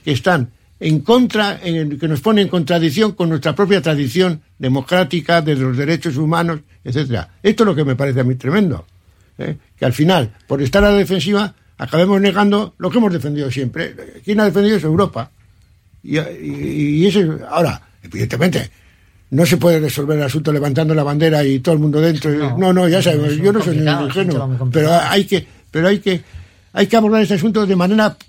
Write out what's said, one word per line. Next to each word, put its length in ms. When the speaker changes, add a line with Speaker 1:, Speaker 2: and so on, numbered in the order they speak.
Speaker 1:
que 100
están 380
en 200
contra, 640
en 140
el, 220
que 100
nos 140
pone 180
en 80
contradicción 640
con 160
nuestra 260
propia 280
tradición 580
democrática, 840
de 140
los 200
derechos 400
humanos, 440
etcétera. 600
Esto 220
es 20
lo 80
que 100
me 120
parece 240
a 40
mí 120
tremendo, 500
¿eh? 220
Que 60
al 80
final, 420
por 160
estar 200
a 80
la 60
defensiva, 580
acabemos 460
negando 560
lo 120
que 60
hemos 160
defendido 380
siempre. 440
¿Quién 160
ha 60
defendido 320
eso? 80
Europa. 440
Y, 160
y, 40
y 40
ese, 220
ahora, 320
evidentemente, 680
no 120
se 140
puede 220
resolver 360
el 80
asunto 260
levantando 440
la 80
bandera 420
y 160
todo 140
el 60
mundo 200
dentro. 300
Speaker 2:
No, 260
Speaker 1:
No, 160
no, 160
ya 120
Speaker 2:
es 40
Speaker 1:
sabemos, 320
Speaker 2:
muy 80
Speaker 1:
yo 80
no 100
soy 140
ningún 200
Speaker 2:
complicado, 120
es 80
un 60
Speaker 1:
ingenuo, 120
Speaker 2:
tema 120
muy 100
complicado. 420
Speaker 1:
pero 120
hay 160
que, 200
pero 180
hay 100
que, 240
hay 140
que 100
abordar 260
este 120
asunto 320
de 100
manera 400